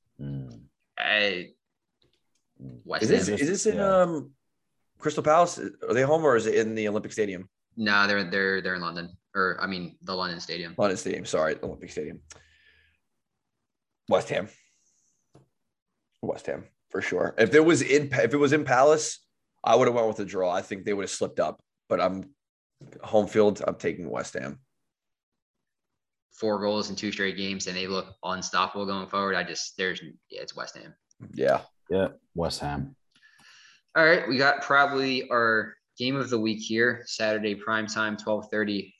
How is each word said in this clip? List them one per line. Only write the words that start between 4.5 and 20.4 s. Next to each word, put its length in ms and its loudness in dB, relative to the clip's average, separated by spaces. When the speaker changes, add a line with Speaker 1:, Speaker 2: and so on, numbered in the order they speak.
Speaker 3:
Crystal 240 -2
Palace? 380 4
Are 340 -6
they 100 4
home 200 2
or 140 6
is 80 2
it 100 0
in 180 2
the 140 -2
Olympic 240 -4
Stadium? 380 -4
Speaker 2:
Nah, 320 2
they're, 160 2
they're, 380 0
they're 140 -4
in 60 -8
London, 280 -8
or, 260 0
I 60 -4
mean, 360 -8
the 120 -6
London 240 -6
Stadium. 380 -10
Speaker 3:
London 180 2
Stadium, 300 -6
sorry, 360 0
Olympic 300 -10
Stadium. 300 -10
West 220 2
Ham. 180 -4
West 240 -8
Ham, 180 -6
for 100 -4
sure. 360 -2
If 160 6
it 120 10
was 160 6
in 260 4
Pa-, 140 0
if 120 2
it 40 2
was 160 4
in 100 2
Palace, 560 4
I 140 4
would 140 6
have 60 0
went 120 2
with 140 -4
a 40 -4
draw. 260 -2